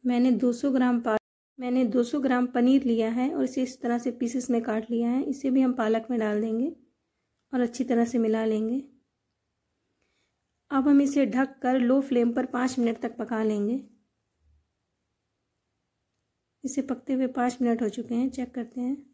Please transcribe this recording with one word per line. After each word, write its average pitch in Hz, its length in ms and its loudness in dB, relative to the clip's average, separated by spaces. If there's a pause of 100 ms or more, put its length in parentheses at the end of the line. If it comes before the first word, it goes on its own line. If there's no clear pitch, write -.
मैंने 247 300 4
दो 240 200 2
सौ 277 180 -2
ग्राम 247 300 2
पा-, 220 160 0 (420)
मैंने 247 280 0
दो 240 160 2
सौ 277 160 -2
ग्राम 247 300 2
पनीर 254 340 4
लिया 226 280 2
है 254 220 -2
और 277 100 -2
इसे 262 200 -2
इस - 180 -8
तरह 240 160 -2
से 233 160 -4
पीसेस 247 360 -4
में 233 120 2
काट 220 300 -4
लिया 233 180 0
है। 262 160 0
इसे 269 260 -4
भी 262 100 4
हम 254 120 2
पालक 226 360 0
में 240 100 -2
डाल 214 220 0
देंगे 226 300 -2 (800)
और 247 80 0
अच्छी 233 220 -2
तरह 233 220 2
से 240 140 -4
मिला 220 260 2
लेंगे। 220 360 -2 (1900)
अब 277 160 2
हम 285 140 8
इसे 277 260 2
ढक 262 340 -2
कर 254 200 2
लो 254 220 4
फ्लेम 240 300 2
पर 247 160 0
पाँच 254 300 -2
मिनट 233 220 0
तक 233 160 -8
पका 220 260 -4
लेंगे। 214 360 0 (2750)
इसे 277 180 -4
पकते 269 320 -6
हुए 262 160 0
पाँच 247 320 -2
मिनट 233 200 0
हो 214 80 -2
चुके 233 260 -8
हैं, 254 140 -2
चेक 247 260 -10
करते 247 260 -10
हैं। 254 160 -4 (160)